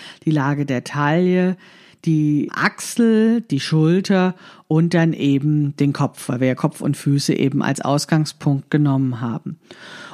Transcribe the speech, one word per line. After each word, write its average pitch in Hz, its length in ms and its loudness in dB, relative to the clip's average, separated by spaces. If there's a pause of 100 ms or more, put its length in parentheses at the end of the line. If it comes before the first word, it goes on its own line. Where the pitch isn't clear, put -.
(240)
die 160 60 0
Lage 143 340 0
der 127 200 -4
Taille, 180 720 0 (480)
die 151 480 0
Achsel, 226 920 0
die 135 180 -4
Schulter 180 760 2 (320)
und 170 280 2
dann 165 180 2
eben 143 640 0
den 143 160 2
Kopf, - 360 -4
weil 123 120 -4
wir 131 80 2
ja 127 60 0
Kopf - 260 -4
und 147 160 -2
Füße 143 380 0
eben 139 280 0
als - 180 -2
Ausgangspunkt 143 920 -2
genommen 135 500 0
haben. - 380 -8 (560)